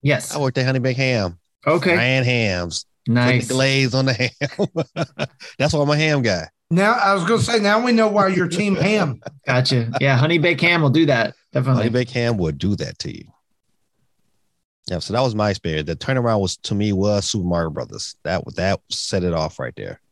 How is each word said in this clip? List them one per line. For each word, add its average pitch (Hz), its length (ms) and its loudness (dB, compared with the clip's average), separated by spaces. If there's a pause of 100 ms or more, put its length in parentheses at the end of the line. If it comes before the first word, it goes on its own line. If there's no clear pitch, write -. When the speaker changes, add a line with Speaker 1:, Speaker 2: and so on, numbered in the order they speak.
Speaker 1:
Yes. 139 320 -2
Speaker 2:
I 147 40 -4
worked 135 200 -2
at 127 80 0
Honey 131 140 0
Baked 123 180 -2
Ham. 113 400 0 (280)
Speaker 1:
Okay. 170 300 2
Speaker 2:
Ran 131 280 2
hams. 98 600 -2 (220)
Put 117 80 0
Speaker 1:
Nice. 123 340 2
Speaker 2:
the 131 60 -2
glaze 135 400 2
on 135 120 2
the 131 80 0
ham. - 1120 -4 (200)
<laughs> - 120 -20
That's 143 160 2
why 147 80 2
I'm 143 80 2
a 147 60 2
ham 151 260 2
guy. 90 260 0 (220)
Speaker 3:
Now, 196 220 4
I 202 220 2
was 185 100 0
gonna 220 180 2
say, 233 160 0
now 208 240 2
we 247 100 2
know 220 160 4
why 202 200 2
you're 180 200 0
Team 185 280 0
Ham. 185 440 0 (120)
Speaker 1:
<laughs> - 140 -16
Gotcha. 127 440 0 (100)
Yeah, 135 180 4
Honey 160 200 2
Baked 170 220 2
Ham 170 220 2
will 143 80 4
do 156 160 4
that. 120 280 2 (180)
Definitely. 127 320 0
Speaker 2:
Honey 120 80 2
Baked 123 200 0
Ham 120 260 0
would 78 200 -2
do 98 180 0
that - 240 -8
to - 160 -10
you. - 80 -18 (1700)
Yeah, 90 100 -4
so - 120 -10
that 117 80 0
was 127 140 0
my 107 160 2
experience. 80 360 -4
The 85 100 -4
turnaround 120 440 0
was, 92 180 -2
to - 160 -6
me, 104 180 0
was 101 340 0
Super 95 200 -4
Mario 85 240 0
Brothers. - 540 -12
That, 87 180 -2 (140)
that 92 240 -2 (100)
set - 320 -4
it 90 120 -2
off 78 240 -4
right 62 180 -10
there. 50 240 -14 (120)